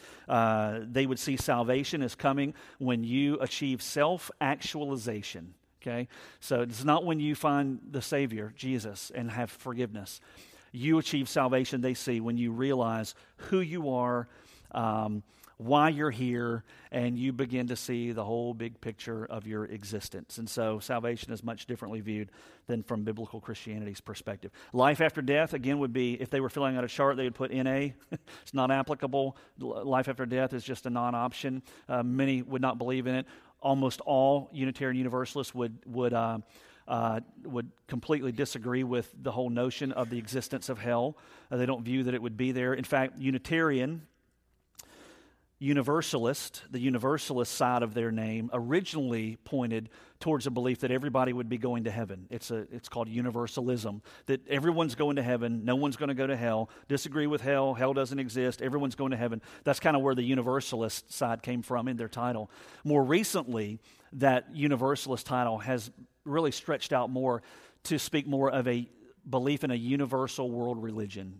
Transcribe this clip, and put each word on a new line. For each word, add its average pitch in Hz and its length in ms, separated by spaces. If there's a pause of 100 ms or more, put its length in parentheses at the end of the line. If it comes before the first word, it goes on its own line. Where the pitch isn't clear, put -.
(280)
Uh, 110 540
they 120 240
would 131 140
see 135 180
salvation 131 640
as 123 140
coming 139 400 (240)
when 123 240
you 139 360
achieve 131 440
self-actualization. 139 1700 (300)
Okay? 123 240 (320)
So 123 220
it's 120 220
not 156 220
when 160 140
you 151 160
find 143 440 (120)
the 139 100
Savior, 113 540
Jesus, 113 580
and 120 160
have 117 220
forgiveness. 117 680 (540)
You 147 240
achieve 147 320
salvation, 131 500
they 131 140
see, 123 260
when 117 180
you 120 140
realize 117 640 (220)
who - 240
you 160 300
are, 123 360 (440)
um, 107 520 (320)
why 147 340
you're 151 220
here, 120 520 (280)
and 123 260
you 131 160
begin 123 340
to 120 80
see 120 360
the 110 120
whole 117 300
big 117 260
picture 110 460
of 107 220
your 107 180
existence. 101 720
And 113 100
so 110 300
salvation 117 560
is 104 100
much 113 220
differently 113 360
viewed 107 280 (380)
than 113 160
from 107 200
biblical 110 360
Christianity's 107 640
perspective. 101 500 (200)
Life 135 300
after 160 200
death, 147 320
again, 139 260
would 131 140
be, 123 280
if 127 80
they 139 120
were 131 80
filling 135 280
out 123 60
a 120 40
chart, 139 300
they 131 60
would 123 100
put 131 180
N 131 140
A. 135 300 (160)
<laughs> 165 60 (260)
It's - 100
not 131 160
applicable. 135 680 (240)
L-, 113 260
life 131 240
after 127 180
death 131 260
is 123 100
just - 220
a 127 60
non-option. 123 720 (260)
Uh, 127 140
many 131 400
would 131 180
not 127 160
believe 123 300
in 127 80
it. 131 100 (340)
Almost 135 420
all 139 520
Unitarian 131 440
Universalists 127 580
would, 117 320
would, 120 260
uh, 113 240 (500)
uh, 117 340 (220)
would 123 280 (160)
completely 135 440
disagree 127 520
with 120 280 (120)
the 127 80
whole 123 180
notion 127 420
of 123 200
the 120 80
existence 120 500
of 127 80
hell. 120 400 (320)
Uh, 131 80
they 123 80
don't 123 180
view 127 200
that 123 100
it 120 80
would 113 160
be 127 140
there. 127 240
In 131 80
fact, 131 340
Unitarian, 143 840 (1600)
Universalist, 143 1080
the 127 100
Universalist 123 720
side 123 300
of 113 140
their 117 160
name, 113 420
originally 120 880
pointed 113 460 (300)
towards 147 260
a 139 60
belief 127 300
that 127 100
everybody 131 420
would 120 160
be 123 80
going 120 280
to 113 60
heaven. 98 380
It's - 220
a, 110 200
it's 120 160
called 117 220
universalism, 117 920 (240)
that 135 200
everyone's 156 460
going 147 220
to 139 80
heaven, 117 420
no 123 100
one's 143 200
gonna 143 180
go 135 140
to 135 100
hell, 113 320 (180)
disagree 143 380
with 147 160
hell, 135 320
hell 127 200
doesn't 135 260
exist, 127 420
everyone's 135 320
going 135 180
to 127 60
heaven. 117 240 (220)
That's 143 160
kinda 156 180
where 135 160
the 127 100
Universalist 123 880
side 117 300
came 123 220
from 123 240
in 127 100
their 113 100
title. 117 440 (320)
More 147 200
recently, 127 760 (340)
that 131 420
Universalist 139 720
title 123 320
has 113 320 (340)
really 147 280
stretched - 420
out 123 160
more 127 320 (440)
to 156 120
speak 147 300
more 135 240
of 127 160
a 120 200 (420)
belief 135 360
in 135 60
a 123 40
universal 131 720
world 120 320
religion, 107 580